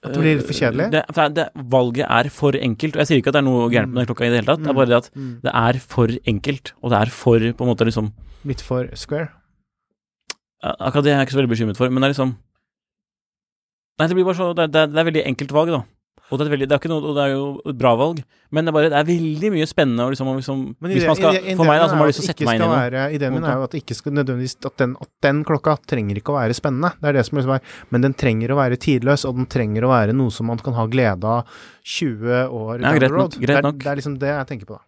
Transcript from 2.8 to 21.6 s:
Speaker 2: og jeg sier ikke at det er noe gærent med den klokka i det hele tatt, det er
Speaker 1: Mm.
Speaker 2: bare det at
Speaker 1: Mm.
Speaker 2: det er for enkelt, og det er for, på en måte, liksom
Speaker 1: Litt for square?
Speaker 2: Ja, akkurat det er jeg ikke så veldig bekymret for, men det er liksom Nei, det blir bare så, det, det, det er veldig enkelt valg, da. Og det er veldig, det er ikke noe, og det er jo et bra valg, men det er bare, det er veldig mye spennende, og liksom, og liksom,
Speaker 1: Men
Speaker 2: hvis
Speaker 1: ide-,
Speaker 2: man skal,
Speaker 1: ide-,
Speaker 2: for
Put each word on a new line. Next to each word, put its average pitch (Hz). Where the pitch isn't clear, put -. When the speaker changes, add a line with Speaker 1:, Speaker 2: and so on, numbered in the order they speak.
Speaker 2:
og 151
jeg 143
sier 147
ikke 135
at 147
det 143
er 135
noe 120
gærent 120
med 123
den 113
klokka 120
i 120
det 120
hele 107
tatt, 156
det 151
er -
Speaker 1:
Mm. 135
Speaker 2:
bare 123
det 120
at -
Speaker 1:
Mm. 127
Speaker 2:
det 151
er 120
for -
enkelt, 127
og 120
det 113
er 113
for, 117
på 117
en 123
måte, 117
liksom 107
Speaker 1:
Litt 139
for 127
square? 151
Speaker 2:
Ja, -
akkurat 139
det 147
er 139
jeg 135
ikke 135
så 135
veldig 120
bekymret 110
for, 127
men 131
det 139
er -
liksom 131
Nei, 156
det 175
blir 185
bare 185
så, 175
det, 160
det, 156
det 151
er 165
veldig 156
enkelt 135
valg, 156
da. 143
Og 131
det 151
er 147
veldig, 135
det 147
er 139
ikke 165
noe, 156
og 151
det 143
er 139
jo 135
et 131
bra 123
valg, 156
men 156
det 165
er -
bare, 151
det 143
er 151
veldig 165
mye 151
spennende, 123
og 127
liksom, 131
og 131
liksom, 135
Speaker 1:
Men 170
Speaker 2:
hvis 185
Speaker 1:
ide-, -
Speaker 2:
man 156
skal, 175
Speaker 1:
ide-, 190
Speaker 2:
for 185